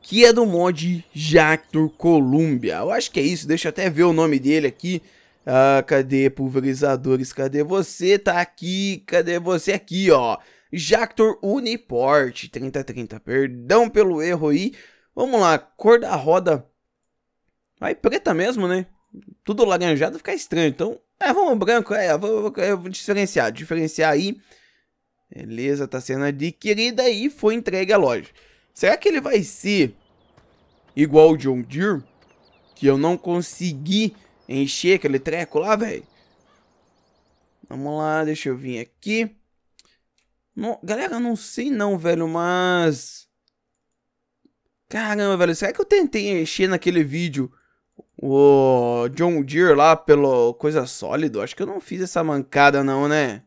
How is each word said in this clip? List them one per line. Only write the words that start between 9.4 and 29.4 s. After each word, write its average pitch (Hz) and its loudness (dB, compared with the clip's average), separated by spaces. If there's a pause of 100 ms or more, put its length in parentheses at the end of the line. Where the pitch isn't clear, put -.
Aqui, 185 -2
ó. 120 4 (360)
Jactor 220 0
Uniport 147 -2
trinta 135 -8
trinta. 113 -12
Perdão 135 0
pelo 190 0
erro 156 -2
aí. 175 -2 (420)
Vamos 247 2
lá, 170 6
cor - 4
da 214 -4
roda. 156 0 (1120)
Vai - -4
preta - 0
mesmo, 196 -2
né? 180 -4 (560)
Tudo 214 0
laranjado 175 0
fica - -8
estranho, 170 -2
então, - -6 (220)
é, 370 0
vamos 339 2
branco, 208 0
é, 190 0
eu 151 2
vou, 208 -4
eu 196 -2
vou 180 -12
diferenciar, 185 -4
diferenciar 160 -2
aí. 190 -2 (880)
Beleza, 135 -6
tá 131 -8
sendo 135 -6
adquirida 208 -2
e 233 -2
foi 220 0
entregue 190 -2
à 214 6
loja. 123 0 (440)
Será 202 2
que - 0
ele 311 0
vai 269 0